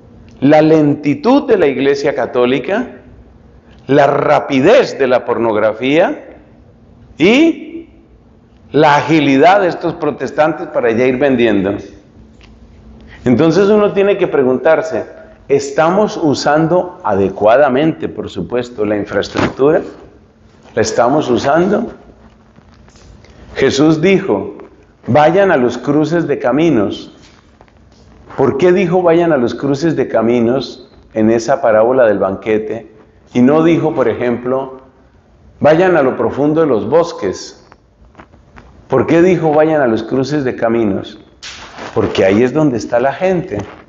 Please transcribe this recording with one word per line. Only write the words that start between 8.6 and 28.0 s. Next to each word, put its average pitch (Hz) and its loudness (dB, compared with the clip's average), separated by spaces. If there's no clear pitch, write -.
la 147 4
agilidad 147 4
de 185 0
estos 160 -6
protestantes 151 -4
para 123 -2
ya 113 0
ir 127 0
vendiendo. 113 0
Entonces 160 2
uno 208 2
tiene 196 0
que 180 -2
preguntarse, 135 0
¿estamos 165 0
usando 160 0
adecuadamente, 113 0
por - -12
supuesto, 107 -6
la 104 -2
infraestructura? 104 -2
¿La 117 -2
estamos 127 0
usando? 139 0
Jesús 151 2
dijo, 156 0
"Vayan 165 2
a 156 2
los 120 0
cruces 151 -2
de 139 -2
caminos". 120 -2